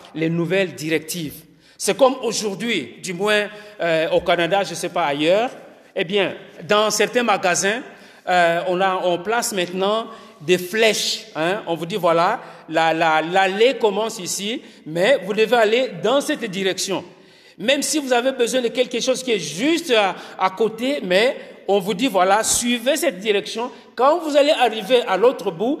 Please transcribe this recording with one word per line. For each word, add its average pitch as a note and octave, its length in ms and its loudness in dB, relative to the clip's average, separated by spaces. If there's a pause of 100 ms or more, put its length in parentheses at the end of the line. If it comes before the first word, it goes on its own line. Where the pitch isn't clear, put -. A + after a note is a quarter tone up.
(140)
les D#3+ 140 -2
nouvelles E3+ 460 -2
directives. D#3 680 -6 (320)
C'est F#3+ 200 -2
comme C4 260 4
aujourd'hui, G3+ 800 -4
du F3 100 -10
moins, G#3 360 0 (320)
euh, D#3+ 300 0
au E3+ 120 4
Canada, F3 420 2
je F3 100 -10
sais F3 140 -6
pas F3 160 -2
ailleurs, E3 460 2 (440)
eh G3 100 -2
bien, F3 300 -2 (320)
dans G#3 240 4
certains G#3+ 320 0
magasins, G3 600 0 (440)
euh, F3 420 4
on F3+ 120 0
a, F#3 240 0
on F3 140 2
place A3 340 -2
maintenant F#3+ 540 -2 (340)
des E3 160 2
flèches, G#3+ 720 0 (100)
hein. F#3 300 -2
On E3+ 80 -2
vous D#3+ 100 -8
dit, F3 120 -6
voilà, F3 440 2 (280)
la, D#3+ 260 2
la, D#3+ 260 2
l'allée F#3+ 580 2
commence G#3+ 400 0
ici, G3+ 440 -6 (240)
mais F#3 380 2
vous G3+ 100 -4
devez A3 220 2
aller A#3 340 2 (120)
dans C4 180 2
cette C#4+ 240 -4
direction. F#3+ 600 -4 (540)
Même C4 240 0
si - 160 -2
vous C4 140 -2
avez B3 200 2
besoin B3 300 0
de A#3 60 0
quelque A#3 320 -2
chose B3+ 220 -2
qui B3 100 -2
est G#3 60 0
juste G3+ 520 -2
à, G#3 260 2 (220)
à F#3+ 120 2
côté, A3+ 520 -2
mais G3+ 340 2 (320)
on G3+ 120 2
vous F#3+ 140 -4
dit, A#3+ 140 0
voilà, G3 340 4
suivez A#3+ 540 0
cette C4+ 220 -2
direction. G#3+ 520 -2 (240)
Quand D4 260 4
vous D4 160 0
allez D4 160 6
arriver A3+ 540 2
à F#3 100 0
l'autre A3 340 2
bout, G#3+ 300 -2